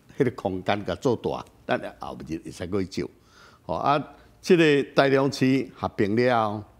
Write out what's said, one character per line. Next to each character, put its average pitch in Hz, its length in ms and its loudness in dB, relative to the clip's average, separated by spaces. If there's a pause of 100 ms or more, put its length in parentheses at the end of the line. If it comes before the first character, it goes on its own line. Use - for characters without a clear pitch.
(180)
迄 147 60 2
个 120 80 0
空 92 320 -6
间 101 200 -2
甲 90 120 -4
做 120 200 0
大， 65 300 -6 (220)
咱 107 320 -4
后 65 180 -10 (100)
日 80 160 -6
会 82 60 -14
使 87 180 -10
去 95 180 -4
借。 - 200 -6 (600)
吼 80 80 -4
啊， 143 280 0 (380)
这 180 160 4
个 147 260 6 (120)
台 139 160 4
中 139 200 2
市 131 440 2
合 95 140 -6
并 104 260 0
了， 113 500 0 (140)